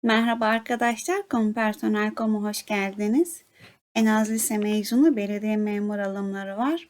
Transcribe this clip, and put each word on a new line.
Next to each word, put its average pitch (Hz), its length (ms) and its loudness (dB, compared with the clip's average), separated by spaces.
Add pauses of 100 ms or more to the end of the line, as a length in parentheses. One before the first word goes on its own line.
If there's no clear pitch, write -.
Merhaba 233 440 2
arkadaşlar, 233 800 0
Komu 220 260 0
Personel 214 600 0
Komu 214 340 -2
hoş - 180 -8
geldiniz. 208 760 0 (520)
En 226 120 4
az 220 240 4
lise 220 280 -2
mezunu 214 580 2
belediye 208 400 -2
memur 208 420 -2
alımları 196 580 -6
var. 302 340 -2